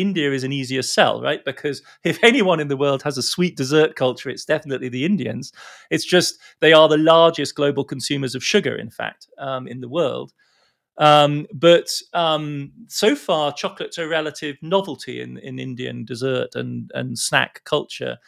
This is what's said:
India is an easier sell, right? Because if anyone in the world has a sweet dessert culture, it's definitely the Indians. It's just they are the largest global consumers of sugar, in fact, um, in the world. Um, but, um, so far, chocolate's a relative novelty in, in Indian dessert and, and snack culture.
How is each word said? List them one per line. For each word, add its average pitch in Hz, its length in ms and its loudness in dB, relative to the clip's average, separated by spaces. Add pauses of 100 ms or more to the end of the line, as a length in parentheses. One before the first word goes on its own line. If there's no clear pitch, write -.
India 170 320 0
is 131 120 -4
an 135 80 -4
easier 131 300 -4
sell, 117 380 2
right? 143 240 -4
Because - 380 -8 (220)
if 160 200 -2
anyone 208 340 4
in 147 100 -4
the 139 80 -2
world 139 260 0
has 143 160 -6
a 120 40 -4
sweet 170 320 -2
dessert 151 420 2
culture, 127 340 -2
it's - 160 -12
definitely 135 420 -4
the 123 160 -4
Indians. 160 480 -4 (380)
It's 160 160 -2
just - 320 2 (220)
they 160 120 8
are 156 160 10
the 151 80 4
largest 165 580 4
global 143 300 -2
consumers 135 500 -6
of 127 80 -10
sugar, 117 320 0
in 117 160 -10
fact, - 460 -12
um, 131 320 -10
in 123 140 -12
the 120 80 -12
world. 135 420 -4 (640)
Um, 147 560 6
but, 170 360 6 (260)
um, 151 580 -4 (160)
so 240 260 2
far, 156 380 -2
chocolate's - 460 -10
a 165 100 -6
relative 156 540 -4
novelty 160 580 -4
in, 123 180 -12
in 131 200 -12
Indian 123 460 -10
dessert 123 520 -6
and, 123 380 -8
and 127 240 -8
snack - 460 -2
culture. 127 520 -6 (120)